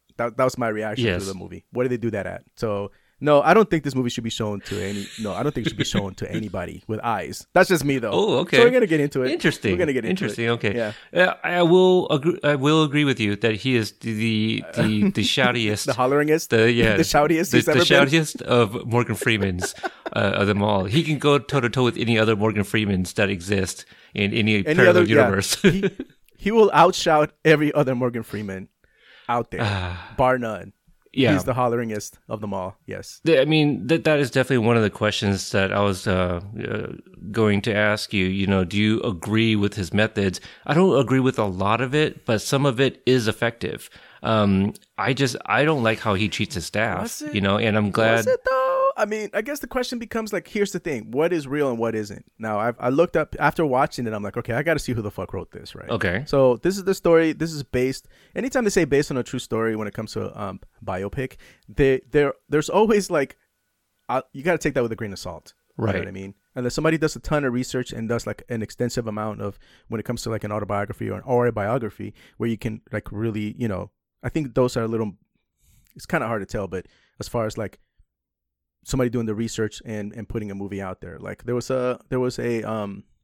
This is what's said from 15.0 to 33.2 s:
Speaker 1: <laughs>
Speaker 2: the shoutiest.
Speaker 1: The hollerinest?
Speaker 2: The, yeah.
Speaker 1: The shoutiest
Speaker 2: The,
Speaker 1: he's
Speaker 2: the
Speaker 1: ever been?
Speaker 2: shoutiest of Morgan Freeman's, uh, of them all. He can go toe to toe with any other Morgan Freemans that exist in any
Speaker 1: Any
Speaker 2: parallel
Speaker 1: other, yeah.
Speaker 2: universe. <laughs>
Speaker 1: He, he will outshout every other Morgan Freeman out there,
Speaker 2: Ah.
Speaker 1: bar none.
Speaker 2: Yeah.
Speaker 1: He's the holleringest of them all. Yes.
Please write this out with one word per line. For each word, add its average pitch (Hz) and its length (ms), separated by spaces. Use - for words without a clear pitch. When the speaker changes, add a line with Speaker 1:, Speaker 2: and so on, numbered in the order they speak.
Speaker 1:
<laughs> - 40
Speaker 2:
the 113 80
shoutiest. 117 640
Speaker 1:
The 135 60
hollerinest? 147 560
Speaker 2:
The, 117 220
yeah. 113 260
Speaker 1:
The 160 60
shoutiest 156 480
Speaker 2:
The, 123 60
Speaker 1:
he's 120 80
Speaker 2:
the 160 60
Speaker 1:
ever 139 80
been? 131 60
Speaker 2:
shoutiest 147 580
of 120 440
Morgan 117 280
Freeman's, 98 580
uh, 104 200
of 101 120
them 101 160
all. 101 220
He 120 180
can 147 160
go 143 200
toe 143 200
to 120 100
toe 127 140
with 117 140
any 113 220
other 110 160
Morgan 104 280
Freemans 101 500
that 101 180
exist 95 540
in 104 200
any 107 240
Speaker 1:
Any 98 60
Speaker 2:
parallel 170 260
Speaker 1:
other, 175 140
yeah. 104 120
Speaker 2:
universe. 98 300
<laughs> - 60
Speaker 1:
He, 190 280
he 202 140
will 220 200
outshout 156 600
every 151 300
other 135 220
Morgan 120 280
Freeman 98 460
out 120 220
there, 156 140
Speaker 2:
Ah. 90 540
Speaker 1:
bar 127 200
none. 104 360
Speaker 2:
Yeah. 123 200
Speaker 1:
He's 92 120
the 131 80
holleringest 117 680
of 110 120
them 104 120
all. 92 320
Yes. - 380